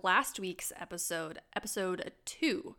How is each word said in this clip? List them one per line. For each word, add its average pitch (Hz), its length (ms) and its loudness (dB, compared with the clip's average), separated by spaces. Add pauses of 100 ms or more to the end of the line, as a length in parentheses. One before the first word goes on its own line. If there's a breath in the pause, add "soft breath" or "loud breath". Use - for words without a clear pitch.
last 180 380 4
week's 185 400 -4
episode, 165 640 -4 (140)
episode 190 560 -2 (140)
two, - 540 0